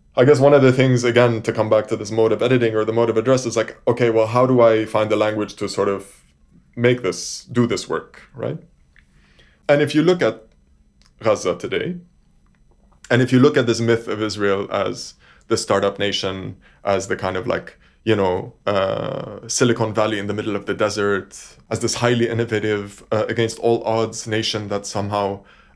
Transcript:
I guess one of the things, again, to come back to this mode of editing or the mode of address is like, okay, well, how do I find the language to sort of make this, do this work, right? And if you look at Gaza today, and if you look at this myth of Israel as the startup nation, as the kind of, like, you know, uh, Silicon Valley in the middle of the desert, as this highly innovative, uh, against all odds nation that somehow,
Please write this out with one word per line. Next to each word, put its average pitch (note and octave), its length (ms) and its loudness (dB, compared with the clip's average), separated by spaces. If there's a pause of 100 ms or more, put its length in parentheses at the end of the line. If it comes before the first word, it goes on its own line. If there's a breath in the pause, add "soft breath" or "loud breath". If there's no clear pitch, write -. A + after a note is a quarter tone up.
(160)
I B2+ 80 4
guess C3+ 160 6
one C#3+ 140 6
of C3+ 80 8
the C3 100 6
things, B2+ 320 2
again, A#2+ 380 4
to A2 100 -2
come A2 180 0
back G#2+ 180 2
to A2 80 -4
this G#2 140 -8
mode A2 220 2
of G2+ 100 -2
editing A#2+ 320 2
or G#2+ 100 0
the A2 80 -2
mode A#2 180 2
of A2 60 0
address B2 300 2
is A2+ 100 -6
like, - 300 -4
okay, A#2+ 240 2
well, A2 160 2
how B2 200 2
do B2+ 140 4
I A2 240 6
find G#2+ 260 -2
the G#2+ 60 0
language G#2+ 400 -2
to G2+ 120 -6
sort G2+ 200 -2
of - 360 -6 (500)
make B2 280 2
this, - 420 -6
do A#2 220 0
this - 220 -4
work, - 340 -8 (120)
right? B2 240 -8 (1080 soft breath)
And D3 120 4
if D3 140 0
you D3+ 80 4
look F3 180 2
at - 260 -2 (760)
Gaza G2+ 320 0
today, F#2 420 -6 (1120)
and B2+ 120 4
if B2+ 100 0
you B2+ 80 6
look D3 160 6
at B2 100 2
this A2+ 140 0
myth A#2 280 0
of G#2 140 -4
Israel G2 480 -2
as G2+ 440 -6 (340 soft breath)
the A2+ 80 0
startup G2 420 0
nation, G2 580 -6 (280 soft breath)
as G2 240 -2
the F#2+ 80 -4
kind F#2 200 -4
of, F2+ 100 -6
like, - 320 -6 (260 soft breath)
you A2 120 2
know, G2 380 -2 (120)
uh, G2+ 800 -4
Silicon A2+ 440 0
Valley G#2+ 260 0
in G2+ 80 -6
the G2+ 80 -4
middle G#2 220 -4
of G2 100 -10
the G2+ 80 -4
desert, G2+ 640 -2 (320)
as A2 100 -6
this A2+ 140 -4
highly A#2+ 340 0
innovative, G#2+ 840 -4
uh, G#2+ 160 0
against A2+ 300 -2
all A#2 260 0
odds A2+ 420 -4
nation G#2+ 420 -4
that G2+ 180 -6
somehow, G2+ 580 -4 (320 soft breath)